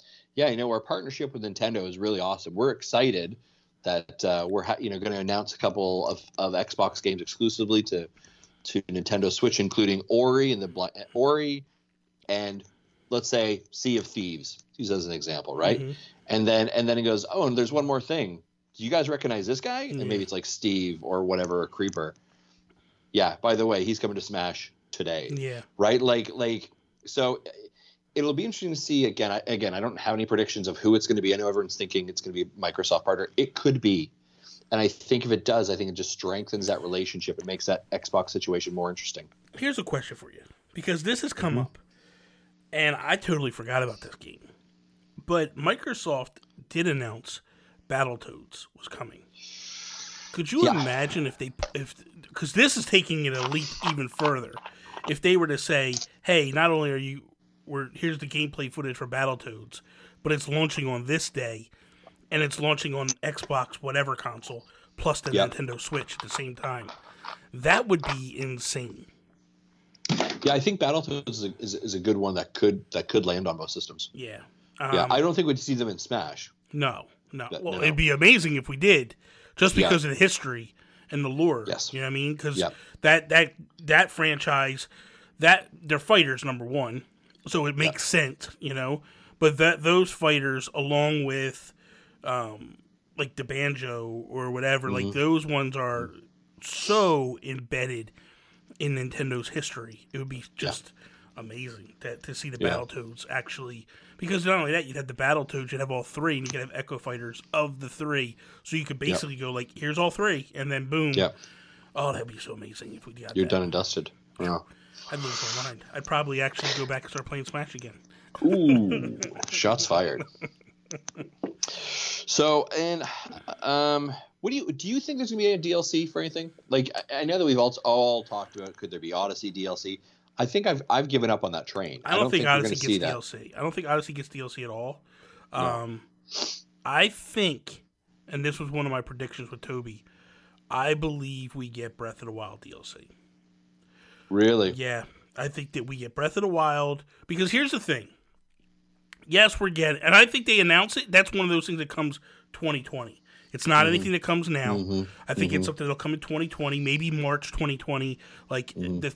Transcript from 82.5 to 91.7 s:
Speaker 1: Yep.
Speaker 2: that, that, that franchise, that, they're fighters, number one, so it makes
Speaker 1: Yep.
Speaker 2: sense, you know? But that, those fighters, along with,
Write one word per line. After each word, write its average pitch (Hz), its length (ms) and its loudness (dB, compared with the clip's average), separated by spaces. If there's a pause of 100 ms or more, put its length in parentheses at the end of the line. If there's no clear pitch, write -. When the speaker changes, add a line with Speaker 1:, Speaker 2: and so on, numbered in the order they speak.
Speaker 1:
Yep. 85 160 0 (280)
Speaker 2:
that, 156 260 6
that, 160 260 6 (300)
that 156 260 6
franchise, 139 800 0 (500)
that, - 340 8
they're 151 280 0
fighters, 147 440 4
number 127 200 -4
one, 127 400 -2 (420)
so 156 200 2
it 143 100 -2
makes 156 260 2 (100)
Speaker 1:
Yep. 147 260 2
Speaker 2:
sense, - 200 -14
you 139 160 -6
know? 135 280 -4 (360)
But 151 200 6
that, 160 260 6
those 180 260 6
fighters, 139 640 0
along 147 520 2
with, 135 460 -6 (520)